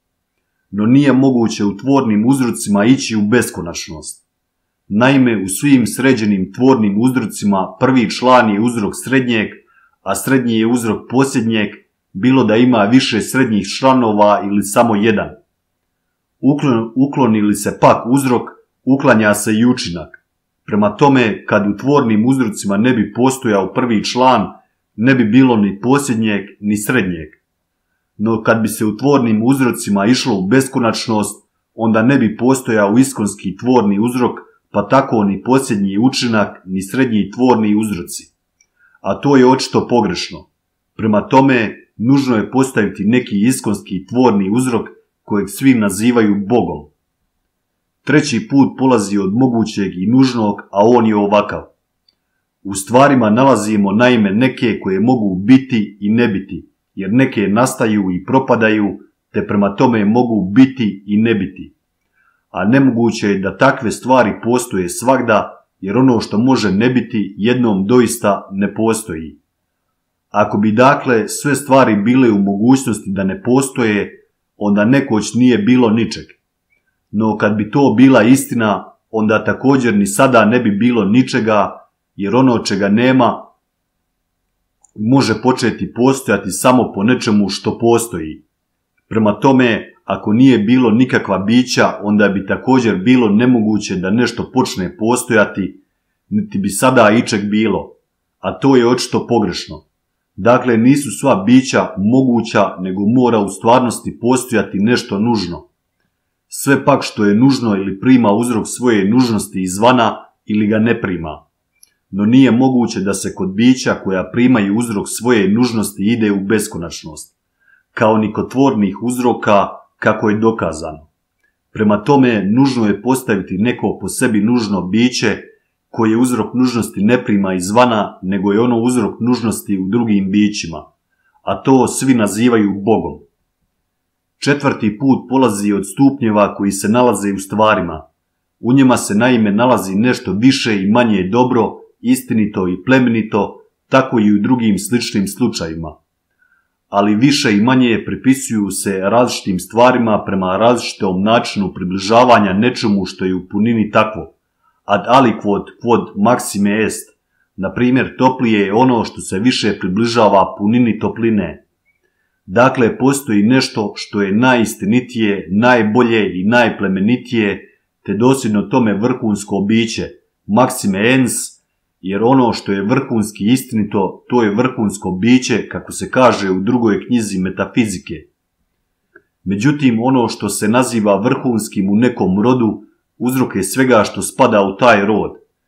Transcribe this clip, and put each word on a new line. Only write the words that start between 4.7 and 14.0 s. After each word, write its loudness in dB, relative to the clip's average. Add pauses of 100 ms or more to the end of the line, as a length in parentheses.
Naime, 2
u -6
svim 2
sređenim 0
tvornim 2
uzrocima -2
prvi 2
član 4
je 0
uzrok -2 (120)
srednjeg, 0 (540)
a -4
srednji 0
je 2
uzrok -2
posljednjeg, 0 (440)
bilo 2
da 2
ima 4
više 2
srednjih -2 (120)
članova 2